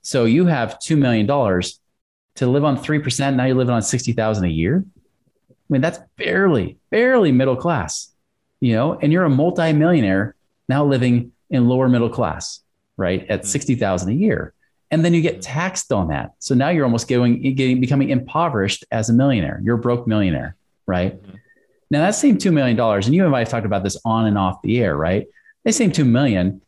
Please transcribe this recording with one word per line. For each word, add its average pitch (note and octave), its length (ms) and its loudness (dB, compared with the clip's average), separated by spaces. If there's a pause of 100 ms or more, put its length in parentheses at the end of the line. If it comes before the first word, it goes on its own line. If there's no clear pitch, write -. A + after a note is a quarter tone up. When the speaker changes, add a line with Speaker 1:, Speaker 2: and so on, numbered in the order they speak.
Speaker 1:
So B2+ 260 -2
you D3+ 200 4
have B2 320 0
two - 180 -2
million A#2 300 2
dollars G2+ 540 0 (560)
to C3 100 -2
live C#3 180 2
on C#3+ 120 0
three D3+ 240 -2
percent. C#3 360 -2
Now B2 80 0
you're C3 120 2
living B2 180 2
on A2 80 0
sixty A#2+ 300 -4
thousand A2 320 0
a F2 40 0
year. F#2 360 0 (680)
I - 40 -20 (140)
mean, C3+ 140 0
that's E3 160 -4 (180)
barely, F3 640 0 (120)
barely A#3 400 2
middle B2+ 260 2
class, B2+ 540 -4 (500)
you B2 120 2
know, B2 280 0
and D3 120 2
you're F3+ 120 2
a D#3+ 60 2
multimillionaire D3+ 1040 2 (340)
now C#3 160 0
living B2 480 0 (180)
in B2 180 2
lower B2+ 200 2
middle A#2+ 200 2
class, E2 520 -6 (360)
right? F#2 320 -2
At G2 120 -2
Speaker 2:
Mm-hmm. - 80 -10
Speaker 1:
sixty C#3+ 260 -2
thousand F#2+ 360 -2
a A2+ 40 -2
year. G3+ 400 -2 (360)
And D#3+ 140 0
then F3 100 2
you E3 60 4
get D#3 140 -2
Speaker 2:
Mm-hmm. F#2+ 260 -14
Speaker 1:
taxed F3+ 320 -6
on F#2+ 160 -2
that. C#2+ 300 -6
So - 160 -4
now C3+ 160 2
you're D#3 140 2
almost A#2 240 0
going, B2 460 0
getting, B2+ 260 0
becoming C3+ 280 0
impoverished B2+ 840 -2
as A2+ 200 -2
a - 20 4
millionaire. A#2 500 2
You're A2+ 140 0
a A2+ 100 -6
broke A#2+ 200 -2
millionaire, F#2 500 -2 (300)
right? F#2 340 -4
Speaker 2:
Mm-hmm. F#2+ 160 -20 (540)
Speaker 1:
Now C#3+ 120 0
that G3+ 120 0
same B3+ 240 2
two F#3+ 140 0
million C#3+ 240 2
dollars, G#2+ 300 0
and C3 80 2
you F#3 120 4
and C#3+ 80 2
I B2 60 0
have A2+ 80 -2
talked A2+ 180 -4
about G2 160 -2
this G2 220 -4
on A2+ 220 0
and G#2 120 2
off F#2 240 -2
the G#2+ 200 0
air, E2 140 0
right? E2+ 300 -2 (380)
They A3+ 80 0
same A3 180 0
two D3 140 0
million A2+ 640 0